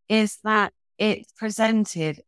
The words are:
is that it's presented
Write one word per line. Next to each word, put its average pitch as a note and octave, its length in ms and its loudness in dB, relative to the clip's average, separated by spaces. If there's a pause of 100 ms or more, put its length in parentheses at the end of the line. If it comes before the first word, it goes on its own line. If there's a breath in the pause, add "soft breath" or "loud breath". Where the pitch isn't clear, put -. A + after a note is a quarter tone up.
is G#3+ 360 0
that G#3+ 280 0 (260)
it's - 340 -2
presented G#3 960 -2